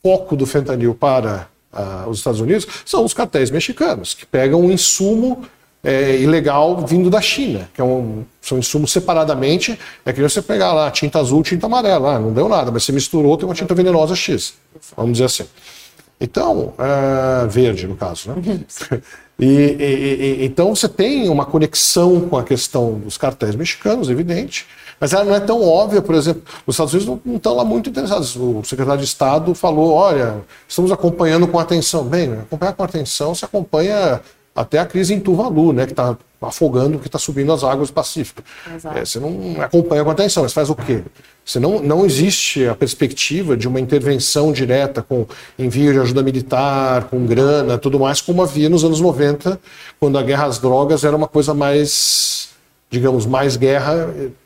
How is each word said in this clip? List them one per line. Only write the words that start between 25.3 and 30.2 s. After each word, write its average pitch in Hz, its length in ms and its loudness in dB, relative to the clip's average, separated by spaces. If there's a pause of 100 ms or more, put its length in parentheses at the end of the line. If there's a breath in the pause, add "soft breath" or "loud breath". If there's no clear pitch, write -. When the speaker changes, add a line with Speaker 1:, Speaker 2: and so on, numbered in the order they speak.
Speaker 1:
é 202 40 2
tão 220 220 0
óbvia, 196 400 4
por 165 140 0
exemplo, 156 260 0 (240 loud breath)
os 127 80 -2
Estados 147 200 0
Unidos 196 140 0
não, 247 160 -6
não 240 120 -4
estão 220 200 0
lá 247 80 2
muito 226 240 -2
interessados. 196 480 -4
O 120 280 -4
secretário 135 360 -2
de 139 60 -4
Estado 156 480 0
falou, 160 380 2
"Olha, 147 460 2 (300 loud breath)